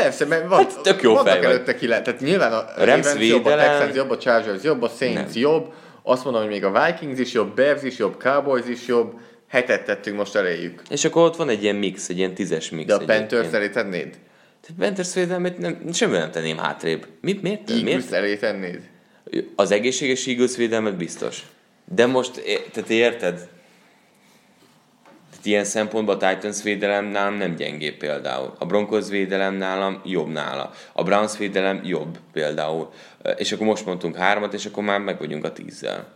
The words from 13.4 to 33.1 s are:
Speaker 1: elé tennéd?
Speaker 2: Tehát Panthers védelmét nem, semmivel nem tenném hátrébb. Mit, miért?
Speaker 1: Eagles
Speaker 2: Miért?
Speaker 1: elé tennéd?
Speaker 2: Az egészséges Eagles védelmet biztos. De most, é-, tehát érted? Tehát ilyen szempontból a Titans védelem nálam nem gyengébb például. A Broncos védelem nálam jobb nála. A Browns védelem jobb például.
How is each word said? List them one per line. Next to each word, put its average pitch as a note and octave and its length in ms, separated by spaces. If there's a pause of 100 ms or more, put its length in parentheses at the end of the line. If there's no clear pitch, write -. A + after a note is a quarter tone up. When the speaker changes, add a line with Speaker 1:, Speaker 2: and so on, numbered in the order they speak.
Speaker 1:
elé G#2 140
tennéd? G2 420 (500)
Speaker 2:
Tehát E3+ 180
Panthers F#3 360
védelmét F3+ 440
nem, E3+ 200 (140)
semmivel D#3 280
nem D#2 100
tenném D#2+ 280
hátrébb. D#2+ 480 (140)
Mit, G3 220
miért? G#3 280
Speaker 1:
Eagles A#2 140
Speaker 2:
Miért? B2+ 280
Speaker 1:
elé G2+ 240
tennéd? F#2+ 440 (760)
Speaker 2:
Az G2 140
egészséges B2+ 560
Eagles B2 300
védelmet A2 400
biztos. - 460 (520)
De A2+ 120
most, B2+ 300
é-, - 360
tehát G#2+ 180
érted? A2+ 440 (2000)
Tehát - 160
ilyen G2+ 180
szempontból G#2+ 500
a F#2+ 40 (100)
Titans G2 340
védelem G2+ 420
nálam G2+ 320
nem F2+ 180
gyengébb D2+ 420
például. C#2 640
A - 80
Broncos G2+ 420
védelem G2 460
nálam F#2+ 500
jobb E2 240
nála. D2 420 (220)
A - 100
Browns G2+ 360
védelem G2 460
jobb E2+ 340 (140)
például. D#2 580 (320)